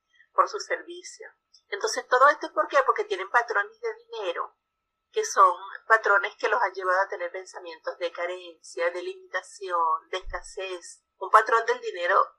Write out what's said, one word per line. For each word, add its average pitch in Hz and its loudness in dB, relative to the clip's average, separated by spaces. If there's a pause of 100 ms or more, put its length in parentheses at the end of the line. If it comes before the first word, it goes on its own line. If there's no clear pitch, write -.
(320)
por - 4
su 403 -8
servicio. - -10 (400)
Entonces, 392 -4
¿todo 254 6
esto 311 0
es - -12
por 311 0
qué? - 2
Porque 453 2
tienen 381 -6
patrones 440 -2
de 440 -6
dinero, - -8 (560)
que 220 0
son 277 6 (320)
patrones 208 4
que 233 -2
los 208 0
han 190 0
llevado 185 0
a 196 -4
tener 175 -6
pensamientos 180 -12
de 175 -4
carencia, 175 -6
de 175 -6
limitación, 180 -4
de 190 -6
escasez. 185 -10 (140)
Un 339 -8
patrón 427 4
del 508 0
dinero 381 -2 (220)